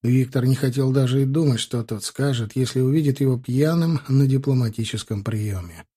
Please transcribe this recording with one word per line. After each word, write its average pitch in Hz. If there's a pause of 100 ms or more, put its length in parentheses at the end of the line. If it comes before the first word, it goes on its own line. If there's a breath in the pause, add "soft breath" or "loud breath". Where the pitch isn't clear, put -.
Виктор 127
не 131
хотел 131
даже 131
и 135
думать, 135
что 117
тот 110
скажет, 127
если 131
увидит 135
его 131
пьяным 156
на 135
дипломатическом 120
приёме. 101 (120)